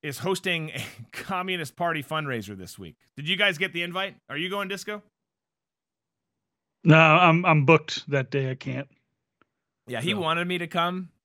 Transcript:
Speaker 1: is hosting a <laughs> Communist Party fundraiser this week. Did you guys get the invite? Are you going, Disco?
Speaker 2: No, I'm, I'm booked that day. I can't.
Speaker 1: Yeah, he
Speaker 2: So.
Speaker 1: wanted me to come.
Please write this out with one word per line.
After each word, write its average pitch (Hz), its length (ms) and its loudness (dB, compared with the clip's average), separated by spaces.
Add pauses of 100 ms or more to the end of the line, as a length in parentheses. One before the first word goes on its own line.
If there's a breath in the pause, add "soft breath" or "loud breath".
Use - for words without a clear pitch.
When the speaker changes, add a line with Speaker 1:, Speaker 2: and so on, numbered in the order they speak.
Speaker 1:
is 143 180 -8
hosting 180 520 -2
a 123 100 -8 (160)
<laughs> - 140 -20
Communist 185 640 -6
Party 165 260 -2
fundraiser 127 560 -6
this 90 220 -16
week. 85 160 -16 (200)
Did 147 120 -10
you 185 80 0
guys 190 240 0
get 180 140 -4
the 170 100 -4
invite? 180 320 -6 (120)
Are 139 100 -10
you 180 120 -6
going, 196 200 -6
Disco? 202 340 -10 (1800)
Speaker 2:
No, 160 140 8
I'm, 165 480 6
I'm 151 200 4
booked 156 440 2
that 135 220 -2
day. 135 180 -2
I 131 60 -6
can't. 135 320 -8 (960)
Speaker 1:
Yeah, 117 160 -8
he 175 100 -2
Speaker 2:
So. 208 80 -2
Speaker 1:
wanted 165 280 -2
me 180 100 -4
to 170 100 -6
come. 175 420 -4 (160)